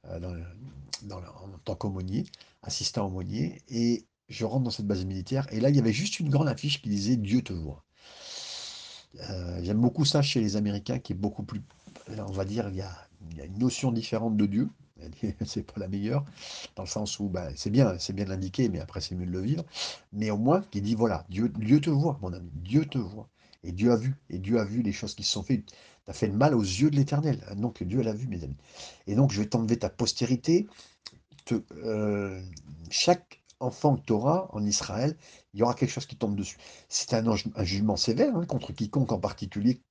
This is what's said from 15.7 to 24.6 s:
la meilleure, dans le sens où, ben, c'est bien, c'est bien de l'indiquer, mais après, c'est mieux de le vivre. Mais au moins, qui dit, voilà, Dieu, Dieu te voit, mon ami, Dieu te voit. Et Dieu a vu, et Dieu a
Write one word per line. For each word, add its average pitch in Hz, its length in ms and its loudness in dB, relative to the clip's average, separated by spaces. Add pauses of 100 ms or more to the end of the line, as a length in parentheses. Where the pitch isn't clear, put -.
la 92 80 -4
meilleure, 104 380 -2 (500)
dans - 80 -10
le 92 60 -8
sens - 320 -4
où, 101 80 -2
ben, 90 260 -4
c'est - 160 -4
bien, 110 300 6
c'est - 120 -4
bien 98 120 -2
de 95 60 -4
l'indiquer, 95 380 0
mais 87 120 -2
après, 82 200 -8
c'est - 140 -8
mieux 90 120 -4
de 90 40 -4
le 90 100 -2
vivre. 147 240 0 (480)
Mais 107 200 -2
au 104 40 0
moins, 135 240 4 (120)
qui 101 100 -2
dit, 110 140 0
voilà, 104 340 2
Dieu, 104 200 0
Dieu 110 300 6
te 143 80 0
voit, 151 320 2
mon 92 120 -4
ami, 87 200 -10
Dieu 92 320 2
te 143 140 -4
voit. 107 300 -6 (340)
Et 87 80 -8
Dieu 104 220 4
a 117 40 8
vu, 127 200 0 (120)
et 90 100 -6
Dieu 98 200 2
a 107 60 2